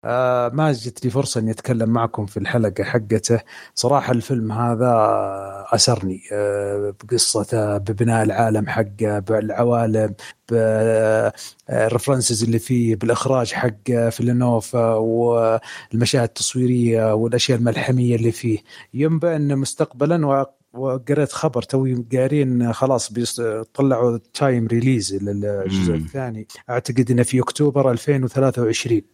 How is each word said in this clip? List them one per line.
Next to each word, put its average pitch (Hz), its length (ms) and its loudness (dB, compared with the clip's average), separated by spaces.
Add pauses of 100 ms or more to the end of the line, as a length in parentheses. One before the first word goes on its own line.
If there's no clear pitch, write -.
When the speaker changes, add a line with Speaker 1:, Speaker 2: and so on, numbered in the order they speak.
Speaker 1:
آه، 123 420 0
ما 147 240 2
جت 117 320 -8
لي 123 60 0
فرصة 123 300 -2
إني 110 100 -2
أتكلم 113 400 -2
معكم 113 360 0
في - 100 -10
الحلقة 104 480 -2
حقته. 110 560 0 (340)
صراحة 127 380 0
الفيلم 117 400 -2
هذا 120 420 2 (800)
أسرني، 98 480 2 (120)
آه، 101 640 -2 (100)
بقصته، 107 760 0
ببناء 113 440 0
العالم 107 440 2
حقه، 104 520 -2
بالعوالم، 110 960 0 (360)
بالرفرنسز 113 1900 0
اللي 113 140 0
فيه، 117 380 0
بالإخراج 120 560 0
حقه 117 580 0
فيلانوفا، 120 840 0
والمشاهد 117 1300 0
التصويرية 117 840 0
والأشياء 117 440 0
الملحمية 120 580 2
اللي 113 160 2
فيه. 107 260 -2 (360)
ينبع 160 420 0
أنه 143 180 0
مستقبلًا 147 720 0 (480)
وقريت 131 580 -2
خبر 127 300 -2
توي 127 500 0
قارين 127 600 2
خلاص 131 400 0
بيص-، 113 520 -4 (100)
طلعوا 123 440 2 (160)
تايم 127 320 2
ريليز 117 480 0
للجزء 98 800 -2
Speaker 2:
مم. 80 60 0
Speaker 1:
الثاني. 110 480 -8 (240)
أعتقد 120 400 0
إنه 120 120 4
في 127 180 0
أكتوبر 139 500 0
ألفين 131 340 0
وثلاثة 127 380 0
وعشرين. 113 400 0 (120)